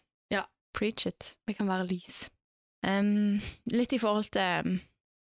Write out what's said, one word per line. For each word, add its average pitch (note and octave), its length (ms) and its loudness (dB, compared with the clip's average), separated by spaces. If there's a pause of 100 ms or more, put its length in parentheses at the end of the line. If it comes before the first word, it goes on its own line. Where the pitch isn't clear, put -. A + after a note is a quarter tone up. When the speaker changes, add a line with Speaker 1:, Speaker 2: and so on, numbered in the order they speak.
(320)
Speaker 1:
ja, G3 140 -2 (280)
Speaker 2:
Preach - 340 -2
it. - 280 -8 (120)
Speaker 1:
vi G#3 60 -2
kan G3+ 140 0
være F#3 200 0
lys. - 420 -4 (540)
Speaker 2:
Ehm, G#3 580 2 (240)
litt A#3+ 280 2
i B3 60 2
forhold G#3 320 2
til, F3+ 480 0 (460)